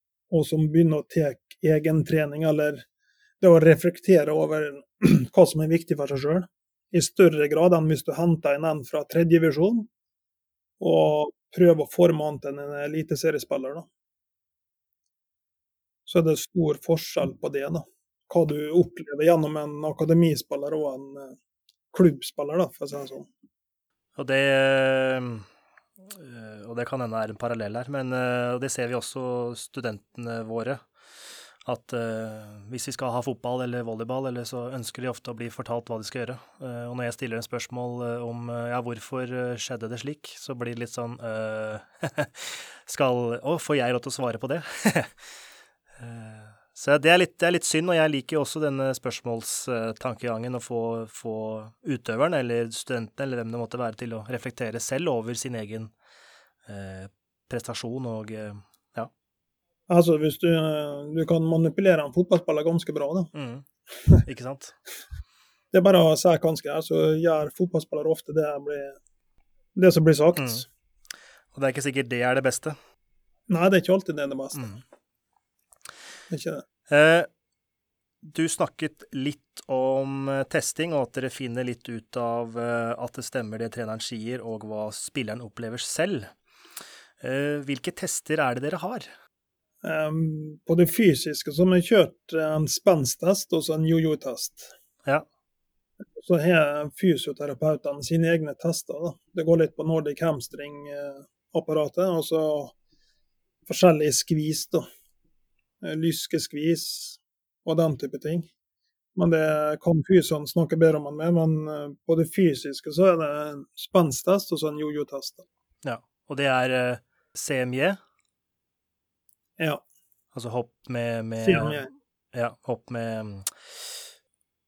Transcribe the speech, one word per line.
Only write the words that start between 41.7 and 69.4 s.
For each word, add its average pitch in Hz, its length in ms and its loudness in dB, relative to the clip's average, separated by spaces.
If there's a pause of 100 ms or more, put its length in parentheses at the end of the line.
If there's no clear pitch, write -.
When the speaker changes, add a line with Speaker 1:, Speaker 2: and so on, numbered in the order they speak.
Speaker 2:
<laughs> - 300 -4 (640)
skal, 123 480 0
«Å, 160 160 -2
får 147 220 -2
jeg 123 160 0
lov 120 80 -4
til 135 80 -8
å - 80 -10
svare 123 180 -4
på - 140 -8
det?» 165 80 -4 (240)
<laughs> 180 200 0 (920)
Eh, 113 500 -18 (300)
så 143 240 2
det 156 80 4
er 175 80 8
litt, 180 240 0
det 170 60 4
er 175 80 2
litt 165 100 -2
synd, 165 240 0
og 175 80 2
jeg 156 160 4
liker 135 240 -4
jo 143 60 0
også - 180 -8
denne 135 320 -2
spørsmålstankegangen, 117 1600 -6
å 120 80 -6
få, 117 200 -6 (280)
få - 240 -12 (560)
utøveren, 135 480 -2
eller 120 320 -2
studenten, 117 560 -8
eller 127 160 -6
hvem 113 140 -8
det 120 80 -6
måtte 117 180 -10
være, 113 160 -6
til 117 160 -10
å 110 60 -10 (100)
reflektere 117 480 -8
selv 165 320 -4
over 120 240 -4
sin 123 240 -8
egen 110 320 -10 (840)
eh, 95 340 -14 (440)
prestasjon 123 600 -8
og, 110 200 -10
eh, 107 220 -12 (440)
ja. - 100 -6 (840)
Speaker 1:
Altså, 170 280 6
hvis 151 200 -2
du, 175 80 2 (640)
du 165 140 0
kan 165 180 2
manipulere 165 560 4
en 143 120 -6
fotballspiller 170 520 2
ganske 165 280 0
bra, 143 140 -2 (100)
da. 175 60 -2 (120)
Speaker 2:
Mm. 139 200 -10 (340)
Speaker 1:
<laughs> - 400 6
Speaker 2:
Ikke 127 120 -10
sant? - 300 -12 (960)
Speaker 1:
Det 190 80 8
er 180 60 4
bare 185 180 10
å 156 160 6
si 180 100 4
hva 160 140 4
han 160 160 0
skal 143 140 -8
gjøre, 156 140 -4
så 160 120 0 (200)
gjør 156 360 2
fotballspillere 160 560 -2
ofte 151 240 -4
det 156 140 2 (160)
blir, 143 200 -6 (1000)